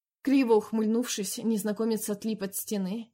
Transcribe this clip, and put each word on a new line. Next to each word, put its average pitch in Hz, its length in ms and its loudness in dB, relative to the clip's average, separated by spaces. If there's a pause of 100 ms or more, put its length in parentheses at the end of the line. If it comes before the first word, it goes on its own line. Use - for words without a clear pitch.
(220)
Криво 262 320 4
ухмыльнувшись, 220 840 0
незнакомец 220 720 -2
отлип 214 320 -4
от 190 120 -6
стены 208 600 -4